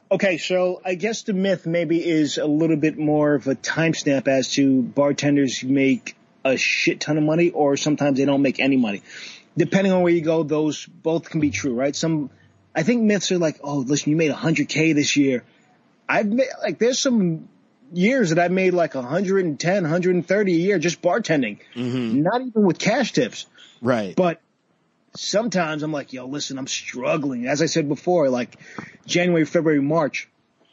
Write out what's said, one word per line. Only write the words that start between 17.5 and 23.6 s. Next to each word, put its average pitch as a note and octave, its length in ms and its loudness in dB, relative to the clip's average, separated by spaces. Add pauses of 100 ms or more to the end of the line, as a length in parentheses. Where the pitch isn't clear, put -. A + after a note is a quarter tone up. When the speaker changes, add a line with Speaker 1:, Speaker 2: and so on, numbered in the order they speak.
Speaker 1:
years G3 380 2
that D#3+ 120 2
I F3+ 60 0
made, F#3 240 2
like, E3+ 220 0
a C3 60 -4
hundred F#3 440 0
and D3 120 -4
ten, F3+ 280 0
hundred F3+ 300 0
and F3 120 -2
thirty F#3+ 280 2
a - 20 2
year F#3 220 2
just D#3+ 220 -2
bartending, D3+ 580 0 (160)
Speaker 2:
Mm-hmm. B2 460 -2
Speaker 1:
not A3 200 0
even A3+ 220 0
with E3 140 4
cash A#3 360 0
tips. - 320 -2 (360)